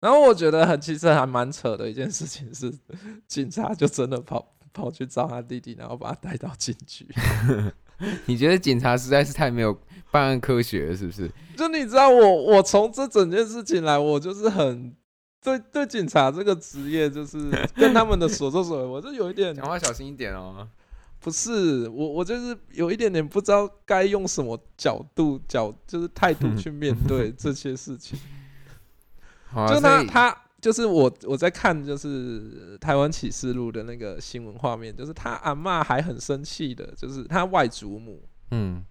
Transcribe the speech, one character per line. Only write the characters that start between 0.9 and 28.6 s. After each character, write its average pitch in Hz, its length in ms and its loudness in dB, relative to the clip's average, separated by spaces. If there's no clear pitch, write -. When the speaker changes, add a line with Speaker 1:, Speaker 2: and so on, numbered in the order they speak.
Speaker 1:
实 160 160 4
还 139 140 4
蛮 127 260 -2
扯 117 240 -2
的 110 140 -4
一 - 20 -8
件 127 180 -6
事 156 140 -8
情 143 300 -14
是， 127 180 -8
警 135 220 -4
察 220 240 -4
就 156 120 0
真 131 220 -2
的 131 140 -4
跑， - 340 -10
跑 143 180 -8
去 - 160 -10
找 131 220 -4
他 123 140 -8
弟 120 180 -10
弟， 120 140 -16
然 120 120 -16
后 117 100 -12
把 113 160 -10
他 - 20 -6
带 175 220 -10
到 110 200 -10
警 - 180 -6
局。 - 200 -20
Speaker 2:
<laughs> - 580 -8
你 123 100 0
觉 131 120 2
得 185 100 6
警 135 220 0
察 123 160 2
实 123 140 -4
在 139 120 6
是 143 120 -2
太 151 160 0
没 120 100 -2
有 107 180 0
办 147 140 4
案 135 160 0
科 120 220 0
学 95 240 -2
了， 85 100 -4
是 98 80 -8
不 87 80 -8
是？ 98 180 -8
Speaker 1:
就 320 120 -2
你 311 160 -2
知 220 100 -10
道 269 140 8
我， 208 340 8
我 196 200 8
从 208 280 4
这 262 160 -4
整 196 240 2
件 202 140 2
事 226 180 -10
情 180 220 0
来， 151 140 4
我 147 200 2
就 170 140 -6
是 208 160 0
很， 127 460 -2
对， 262 160 0
对 285 280 -4
警 196 220 -4
察 135 220 4
这 165 120 -6
个 202 140 2
职 143 340 -12
业， 156 200 0
就 147 160 -10
是 147 240 -8
跟 262 180 6
他 226 100 6
们 214 160 2
的 170 80 2
所 139 240 -2
作 175 140 0
所 156 140 -6
为， 127 60 -4
Speaker 2:
<laughs> 127 40 -6
Speaker 1:
我 131 120 -8
就 247 120 -12
有 214 180 -4
一 185 40 -10
点 180 200 -2
Speaker 2:
讲 139 120 -10
话 170 120 -4
小 143 140 0
心 127 140 -12
一 139 100 -14
点 110 180 -8
哦。 95 320 -14
Speaker 1:
不 - 120 -8
是， 160 580 0
我， 135 200 -6
我 156 160 -4
就 226 140 -4
是 240 180 -8
有 170 200 -2
一 214 60 -2
点 214 160 0
点 160 140 0
不 190 140 -2
知 196 100 -2
道 202 160 4
该 190 200 2
用 196 220 0
什 156 180 -4
么 117 140 -6
角 - 280 -2
度、 151 240 0
角-， 110 240 0
就 170 140 -6
是 170 80 -4
态 180 240 2
度 156 240 -2
去 175 140 -6
面 147 260 -2
对 123 260 0
这 143 200 -6
些 131 240 -8
事 127 200 -12
情。 - 220 -14